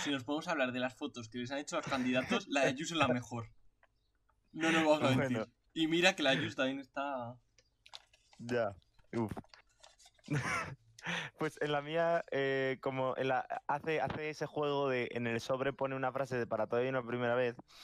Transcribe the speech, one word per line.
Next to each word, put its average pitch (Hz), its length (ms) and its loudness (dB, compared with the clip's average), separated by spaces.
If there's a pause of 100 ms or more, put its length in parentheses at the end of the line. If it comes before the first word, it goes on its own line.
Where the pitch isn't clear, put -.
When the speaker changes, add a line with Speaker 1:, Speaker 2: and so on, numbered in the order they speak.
Speaker 1:
si 147 80 -2
nos 131 140 -2
podemos 156 240 -2
hablar 135 240 0
de 127 80 -2
las 127 140 -2
fotos 120 340 -8
que 123 80 -10
les 120 120 -6
han 139 100 -4
hecho 147 180 -6
los 143 80 -4
candidatos, 127 640 0
la 143 140 2
de 135 40 4
Ayuso 160 260 -2
es 165 40 -2
la 143 100 4
mejor. 120 400 -4 (1040)
No 160 180 0
nos 165 140 4
vamos 151 180 6
a 135 140 4
mentir. 131 220 2
Speaker 2:
Bueno. 110 140 -4 (220)
Speaker 1:
Y 160 140 2
mira 175 260 6
que 175 100 -4
la 135 80 6
Ayuso 151 260 0
también 135 220 0
está 135 580 -6 (1040)
Speaker 2:
Ya, 117 360 -2 (380)
uf. 113 180 0 (960)
<laughs> - 500 -2 (640)
Pues 156 220 -4
en 147 100 0
la 147 100 2
mía, 165 500 2
eh, 135 500 2
como 131 340 0
en 131 140 0
la... 127 160 2 (220)
hace, 147 340 0
hace 151 280 -2
ese 151 160 -6
juego 143 440 0
de 123 240 2
en 120 140 -2
el 113 120 0
sobre 135 320 0
pone 135 240 -2
una 131 160 0
frase 127 260 -2
de 117 100 0
"para 110 200 0
todo 120 160 2
y 131 60 2
una 131 160 0
primera 120 300 2
vez", 123 200 2 (280)